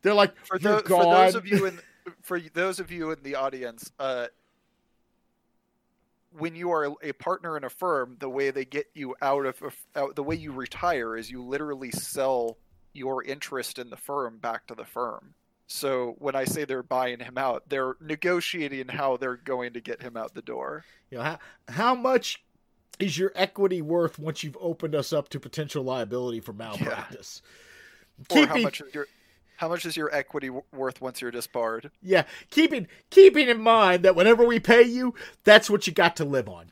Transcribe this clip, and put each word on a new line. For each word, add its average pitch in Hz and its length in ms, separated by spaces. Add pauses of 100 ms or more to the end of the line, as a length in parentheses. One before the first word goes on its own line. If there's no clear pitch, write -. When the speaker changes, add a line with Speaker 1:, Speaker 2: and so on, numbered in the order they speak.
Speaker 1:
they're 202 100
like, 202 220 (100)
Speaker 2:
for 190 140
Speaker 1:
"You're 208 220
Speaker 2:
tho-, 185 160
for 175 60
those 185 300
Speaker 1:
gone." - 20
Speaker 2:
of 196 120
you 202 180
in, 175 140 (420)
for 180 160
y-, 160 160
those 180 260
of 170 120
you 165 200
in 156 120
the 139 120
audience, 131 640
uh, 127 280 (2000)
when 165 180
you 175 160
are 147 320
a 147 100
partner 170 440
in 143 60
a 127 60
firm, 135 500
the 135 100
way 139 220
they 135 120
get 135 300
you 131 280
out 139 240
of 127 160
a 147 60
f-, - 180 (100)
out, 139 200
the 147 80
way 160 120
you 151 160
retire 127 680
is 110 120
you 127 140
literally 135 480
sell 127 680 (360)
your 131 300
interest 135 560
in 120 100
the - 80
firm 131 400
back 117 300
to 117 80
the 110 100
firm. 113 480 (340)
So 127 520
when 139 160
I 135 100
say 147 200
they're 131 180
buying 123 360
him 123 180
out, 131 320
they're 131 320
negotiating 156 880
how 135 280
they're 127 200
going 123 360
to 120 80
get 117 200
him 120 140
out 113 180
the 123 80
door. 131 420 (260)
Speaker 1:
You 127 80
know, 117 60
how, 156 160 (300)
how 220 260
much 247 480 (560)
is 170 180
your 190 180
equity 185 460
worth 165 380
once 151 240
you've 143 180
opened 165 340
us 143 160
up 151 180
to 147 100
potential 143 440
liability 123 560
for 110 140
Speaker 2:
Yeah. 101 40
Speaker 1:
malpractice? 107 840 (880)
Speaker 2:
Or - 80
how 294 100
Speaker 1:
Keeping 240 160
Speaker 2:
much - 180
is 143 120
your, 147 140 (480)
how 165 140
much 175 160
is 165 100
your 156 180
equity 139 340
w-, 131 260
worth 131 260
once 127 220
you're 123 100
disbarred? 117 580 (120)
Speaker 1:
Yeah, 185 220 (260)
keeping, 294 380 (220)
keeping 381 380
in 233 140
mind 208 420
that 185 120
whenever 220 280
we 233 160
pay 233 240
you, 240 300 (320)
that's 208 240
what 202 180
you 170 60
got 170 240
to 160 80
live 131 240
on, 85 220